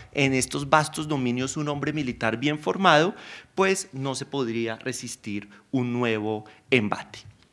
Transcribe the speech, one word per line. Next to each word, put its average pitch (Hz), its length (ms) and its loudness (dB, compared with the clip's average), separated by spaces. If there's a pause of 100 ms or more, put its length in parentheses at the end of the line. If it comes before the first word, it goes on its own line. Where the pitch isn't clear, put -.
(140)
en 135 200 2
estos 135 360 -2
vastos 151 380 4
dominios 131 500 -2
un 151 100 -4
hombre 147 260 -2
militar 120 440 -2
bien 147 200 0
formado, 180 560 4 (400)
pues 190 380 2
no 135 240 -4
se 139 100 -8
podría 113 520 -2
resistir 107 720 -8 (220)
un 123 220 0
nuevo 110 520 -2 (260)
embate. - 480 0 (340)